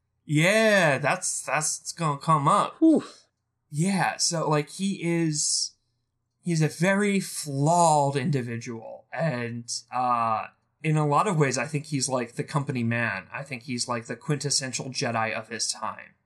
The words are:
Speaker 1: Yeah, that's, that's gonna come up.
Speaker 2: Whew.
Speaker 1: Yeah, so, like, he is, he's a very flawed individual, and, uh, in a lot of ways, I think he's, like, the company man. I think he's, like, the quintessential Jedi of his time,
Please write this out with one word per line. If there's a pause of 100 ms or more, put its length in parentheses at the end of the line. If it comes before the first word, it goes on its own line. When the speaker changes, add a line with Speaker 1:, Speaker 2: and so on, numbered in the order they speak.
(260)
Speaker 1:
Yeah,
that's,
that's
gonna
come
up.
Speaker 2:
Whew. (680)
Speaker 1:
Yeah,
so,
like,
he
is, (680)
he's
a
very
flawed
individual,
and, (220)
uh, (360)
in
a
lot
of
ways,
I
think
he's,
like,
the
company
man.
I
think
he's,
like,
the
quintessential
Jedi
of
his
time, (100)